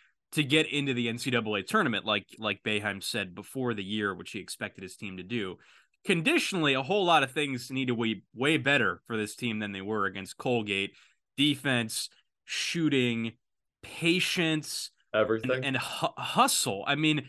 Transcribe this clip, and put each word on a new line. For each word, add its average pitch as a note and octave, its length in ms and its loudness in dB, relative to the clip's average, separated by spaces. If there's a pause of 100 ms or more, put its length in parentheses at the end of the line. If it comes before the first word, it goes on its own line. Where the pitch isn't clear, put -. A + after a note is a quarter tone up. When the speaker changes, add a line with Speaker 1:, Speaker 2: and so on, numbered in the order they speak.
(320)
Speaker 1:
to D#3 120 2
get D3+ 260 4
into C#3 240 0
the A#2+ 140 0
N A#2 100 -4
C C3 120 -4
double A2 260 2
A G2 60 0
tournament, B2 420 0
like, G#2 220 2 (120)
like G#2 240 -2
Boeheim G#2 400 -2
said F#2+ 320 -4
before A#2+ 400 -4
the G#2 80 -4
year, G2+ 320 -2
which F2+ 160 -12
he G#2+ 80 -10
expected F#2+ 440 -10
his F#2 120 -12
team F#2+ 220 -12
to F2+ 80 -10
do. F#2+ 320 -4 (480)
Conditionally, F3 720 2
a C3+ 80 2
whole F#3 220 2
lot D#3+ 200 6
of B2+ 80 -2
things C3+ 380 -4
need C3 180 -2
to B2 80 2
be A2+ 260 0 (100)
way D3 260 2
better B2+ 500 2
for A#2 80 -2
this G#2+ 180 -2
team A2+ 240 -4
than G#2 140 -4
they F#2+ 100 -8
were G#2 220 -2
against F#2+ 320 -6
Colgate. G2+ 560 0 (440)
Defense, C3 760 0 (340)
shooting, B2 880 0 (500)
patience, E3 1080 0 (220)
Speaker 2:
Everything. A2+ 380 2
Speaker 1:
and, C3 140 0
and C3+ 140 0
hu-, - 380 -2
hustle. D#3 680 2
I C#3 80 2
mean, D3+ 340 2